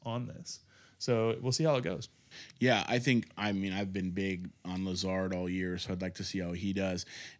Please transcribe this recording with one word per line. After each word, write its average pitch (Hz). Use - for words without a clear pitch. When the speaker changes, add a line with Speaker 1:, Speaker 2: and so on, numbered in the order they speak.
Speaker 1:
on 117
this. -
So 113
we'll 127
see 160
how 156
it 123
goes. 90
Speaker 2:
Yeah, 120
I 123
think, 123
I 104
mean, 98
I've 95
been 92
big 92
on 92
Lazard 95
all 90
year, 90
so 95
I'd 90
like 92
to -
see 98
how 87
he 95
does. 95